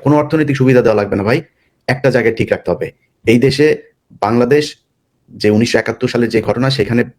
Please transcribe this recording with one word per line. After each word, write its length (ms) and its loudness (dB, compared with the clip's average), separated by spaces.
কোনো 140 2
অর্থনৈতিক 380 0
সুবিধা 260 4
দেওয়া 140 2
লাগবে 200 -2
না 80 -2
ভাই। 180 0
একটা 220 -2
জায়গায় 260 0
ঠিক 160 -4
রাখতে 200 -4
হবে, 200 -6
এই 120 4
দেশে 380 2
বাংলাদেশ 560 0
যে 200 -2
উনিশশো 280 2
একাত্তর 300 -4
সালের 220 0
যে 120 0
ঘটনা, 280 -2
সেখানে 340 -2